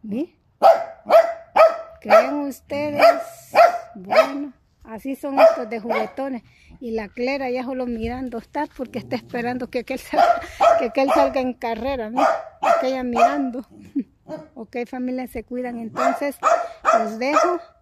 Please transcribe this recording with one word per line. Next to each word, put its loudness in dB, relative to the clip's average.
¿Ve? -8
¿Creen 4
ustedes? -6
Bueno, 0
así -10
son -6
estos 4
de -8
juguetones. -6
Y -10
la -8
Clara -6
ya -6
solo -6
mirando -8
está -8
porque -10
está -10
esperando -8
que -6
aquel -8
salga, 2
que -2
aquel 0
salga 2
en -4
carrera, -6
¿no? 0
Aquella 0
mirando. 0
Ok, -14
familia, -6
se -12
cuidan. -8
Entonces, -2
los -4
dejo. 0